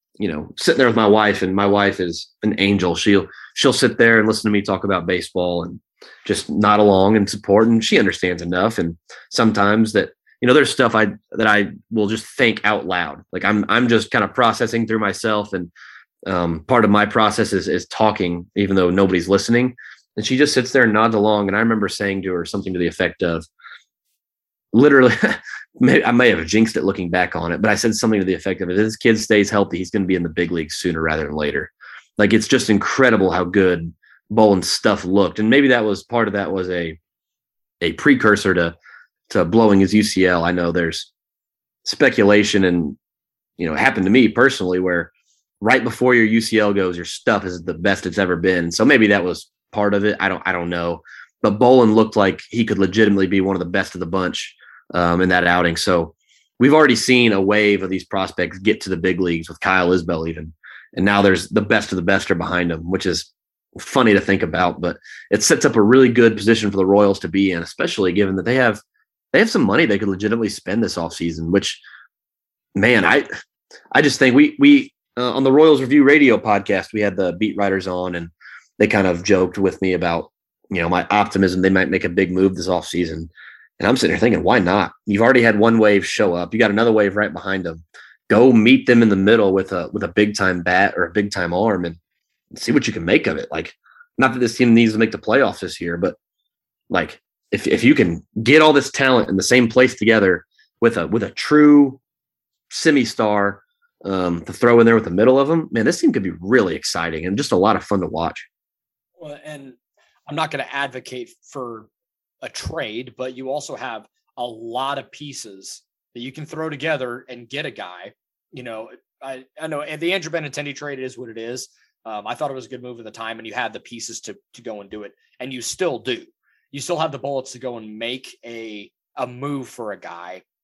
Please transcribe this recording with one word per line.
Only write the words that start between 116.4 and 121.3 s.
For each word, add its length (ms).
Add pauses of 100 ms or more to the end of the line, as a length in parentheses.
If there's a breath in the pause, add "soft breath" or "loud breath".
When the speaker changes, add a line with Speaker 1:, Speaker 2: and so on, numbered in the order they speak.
Speaker 2:
throw 220
together 600
and 200
get 180
a 40
guy. 440 (360)
You 140
know, 240 (340)
I, 220 (160)
I 80
know 160 (120)
the 160
Andrew 200
Benintendi 420
trade 240
is 180
what 120
it 100